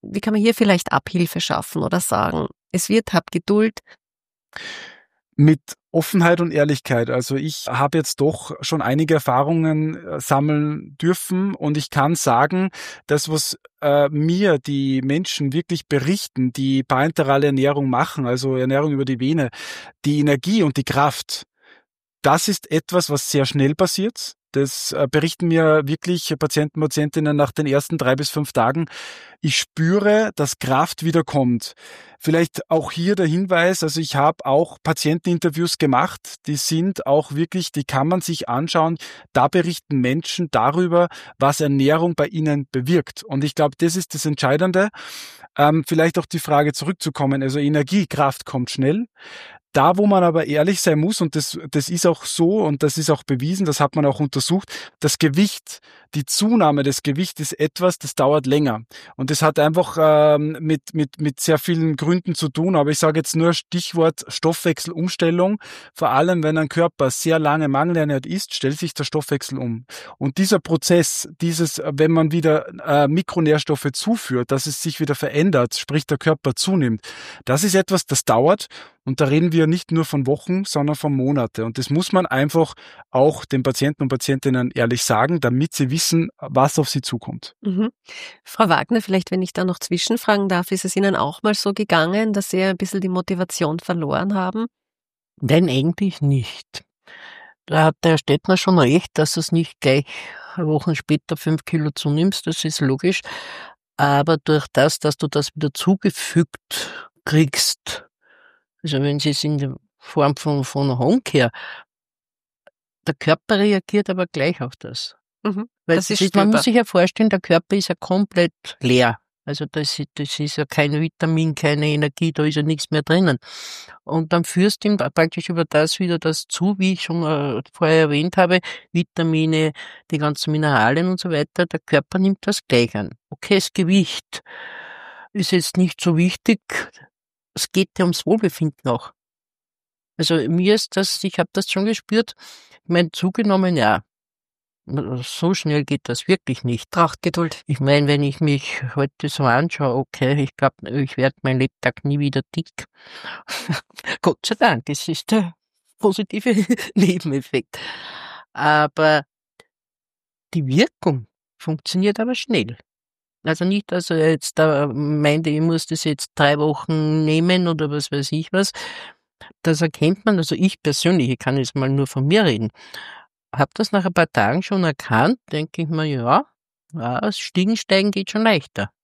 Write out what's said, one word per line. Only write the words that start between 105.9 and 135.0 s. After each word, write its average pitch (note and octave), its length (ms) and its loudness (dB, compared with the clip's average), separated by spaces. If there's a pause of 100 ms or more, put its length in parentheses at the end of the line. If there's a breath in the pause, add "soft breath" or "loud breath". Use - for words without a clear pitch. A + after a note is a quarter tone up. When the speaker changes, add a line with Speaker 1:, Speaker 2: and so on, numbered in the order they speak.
Speaker 3:
kriegst, - 800 0 (800 soft breath)
also C#3+ 180 -2
wenn C#3+ 180 0
sie D3+ 100 0
es C#3+ 140 -2
in D3+ 140 0
der C3+ 180 -4 (220)
Form C#3+ 380 0
von, C#3+ 300 -2
von C3+ 340 -2
Homecare, C3 500 2 (1600 loud breath)
der D#3+ 80 -4
Körper E3+ 420 0
reagiert G3+ 520 0
aber F#3 180 -2
gleich D#3 340 -2
auf B2+ 160 -8
das. - 380 -12 (280)
Speaker 1:
Mhm. G#3 260 -4 (160)
Speaker 3:
Weil E3 120 4
Speaker 1:
Das F#3 100 -2
Speaker 3:
das G3+ 140 0
Speaker 1:
ist G3 60 4
Speaker 3:
ist, - 80 -2
man G3+ 120 6
muss G#3+ 140 4
Speaker 1:
spürbar. - 20 -2
Speaker 3:
sich A3+ 120 2
ja A#3+ 80 6
vorstellen, F#3+ 460 2
der F#3+ 120 0
Körper E3+ 340 2
ist G3 140 -2
ja F3+ 100 -2
komplett F3+ 540 0 (280)
leer. B2 380 4 (260)
Also D3 240 -6
das D3+ 300 -4
ist, C#3+ 160 -6
das - 240 -8
ist D3 160 -4
ja D3+ 100 -2
kein D3 280 0
Vitamin, D#3+ 600 0
keine D3 340 0
Energie, D3+ 440 0
da D3+ 140 0
ist D3+ 100 0
ja D3+ 80 0
nichts D#3 280 -2
mehr D#3 100 0
drinnen. D#3+ 380 2 (640 loud breath)
Und D#3+ 260 -2
dann E3+ 140 2
führst G3 380 0
du G#3 40 0
ihn G#3 100 2
pra-, C#3+ 120 -2
praktisch E3 400 0
über E3+ 200 0
das D#3 300 2
wieder F3 180 0
das D#3+ 300 -2
zu, G3 300 -2
wie F#3+ 160 2
ich - 100 -6
schon, E3+ 200 -2
äh, C#3+ 380 -2 (120)
vorher D#3+ 300 4
erwähnt D3+ 340 0
habe, F#3 220 4 (340 loud breath)
Vitamine, D#3+ 800 0 (380 loud breath)
die D#3+ 60 -2
ganzen D3+ 340 -2
Mineralien D3+ 580 2
und F#3 100 -2
so F3+ 100 -6
weiter. D#3 360 0
Der E3 200 -6
Körper - 340 0
nimmt F#3+ 220 2
das - 280 -2
gleich A#2+ 260 2
an. G#2 140 -4 (200)
Okay, - 260 -2
das - 180 0
Gewicht - 680 0 (920 loud breath)